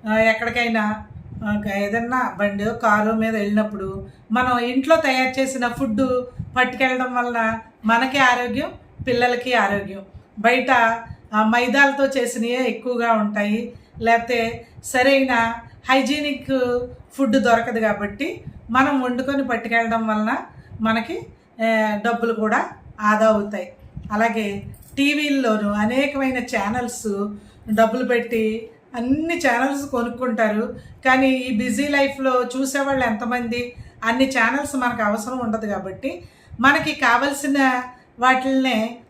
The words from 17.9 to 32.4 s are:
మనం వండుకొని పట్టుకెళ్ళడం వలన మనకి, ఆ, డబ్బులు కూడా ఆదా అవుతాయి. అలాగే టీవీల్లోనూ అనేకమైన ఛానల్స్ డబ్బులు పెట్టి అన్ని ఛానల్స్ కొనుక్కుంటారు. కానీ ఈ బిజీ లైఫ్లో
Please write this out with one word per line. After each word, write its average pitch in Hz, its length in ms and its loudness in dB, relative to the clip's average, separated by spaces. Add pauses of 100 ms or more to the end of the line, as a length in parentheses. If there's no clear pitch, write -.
మనం 269 300 4
వండుకొని 262 440 -2
పట్టుకెళ్ళడం 226 600 0
వలన 214 300 0 (440)
మనకి, 226 460 -2 (380)
ఆ, 214 420 0
డబ్బులు 233 260 0
కూడా 220 360 0 (320)
ఆదా 214 260 4
అవుతాయి. 202 460 0 (400)
అలాగే 208 500 -2 (340)
టీవీల్లోనూ 277 720 0
అనేకమైన 262 680 0
ఛానల్స్ 208 920 -4 (420)
డబ్బులు 226 340 2
పెట్టి 226 640 -2 (260)
అన్ని 302 440 -2
ఛానల్స్ 277 460 0
కొనుక్కుంటారు. 233 920 -2 (280)
కానీ 262 240 4
ఈ 254 300 0
బిజీ 254 300 0
లైఫ్లో 269 540 2